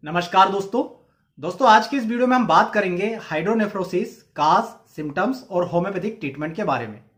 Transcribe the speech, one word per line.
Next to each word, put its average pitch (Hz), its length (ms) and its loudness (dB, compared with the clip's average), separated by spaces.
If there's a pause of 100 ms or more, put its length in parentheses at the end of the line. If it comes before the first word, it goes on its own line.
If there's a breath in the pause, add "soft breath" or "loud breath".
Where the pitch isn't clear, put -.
नमस्कार 175 440 4
दोस्तों। 202 600 -4 (280)
दोस्तों, 175 300 0
आज 220 180 6
की 285 100 -4
इस 254 60 -2
वीडियो 240 240 0
में 254 80 4
हम 247 120 2
बात 330 260 4
करेंगे 202 460 -2 (140)
hydronephrosis, 202 720 -2 (300)
काज, 165 280 4 (320)
सिम्टम्स 180 560 -4
और 175 120 0
होम्योपैथिक 190 560 -2
ट्रीटमेंट 151 360 -8
के 208 80 -6
बारे 127 240 -2
में। 107 120 -14 (180)